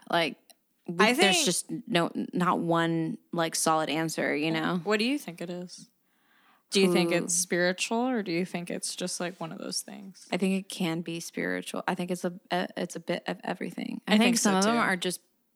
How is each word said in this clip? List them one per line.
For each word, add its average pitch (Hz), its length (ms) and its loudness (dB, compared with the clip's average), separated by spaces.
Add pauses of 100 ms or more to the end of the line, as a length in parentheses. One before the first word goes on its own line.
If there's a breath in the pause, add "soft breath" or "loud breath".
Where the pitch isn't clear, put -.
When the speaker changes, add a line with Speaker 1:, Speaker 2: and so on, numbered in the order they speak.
Speaker 1:
like, 165 280 2 (500)
we, 180 180 4
Speaker 2:
I 240 80 6
Speaker 1:
there's 370 240 6
Speaker 2:
think 302 80 2
Speaker 1:
just - 260 0 (160)
no, 170 240 2 (220)
not 180 260 2
one, 165 580 2 (140)
like, 165 240 0
solid 160 340 2
answer, 151 460 0
you 156 160 0
know? 160 320 0
Speaker 2:
What 208 160 2
do 220 60 2
you 277 120 0
think 170 240 -10
it 180 80 -8
is? 180 400 -12 (800 soft breath)
Do 196 120 4
you 180 120 6
think 170 180 4
Speaker 1:
Ooh. 180 40 4
Speaker 2:
it's - 180 0
spiritual, 185 640 0
or 247 240 0
do 196 100 -6
you 175 140 0
think 175 240 -8
it's - 260 -6
just, - 240 -6
like, 180 200 -6
one 165 120 -8
of 190 60 -10
those - 240 -6
things? - 500 -16
Speaker 1:
I 180 60 -2
think 190 160 2 (120)
it - 40 -20
can 170 320 -2
be 170 180 -8
spiritual. - 680 -6
I 180 80 -2
think 180 160 -6
it's 180 140 -4
a, 175 80 -2 (180)
a, 180 160 -2 (100)
it's 175 180 -6
a 170 40 -8
bit 175 280 -4
of 180 160 -6
everything. - 640 -8
I 214 80 4
Speaker 2:
I - 20 6
Speaker 1:
think 220 60 6
Speaker 2:
think 240 160 4
so, 208 100 4
Speaker 1:
some 190 80 4
of 190 80 4
them 226 100 4
Speaker 2:
too. 233 40 2
Speaker 1:
are 190 180 2
just, 180 240 -4 (340)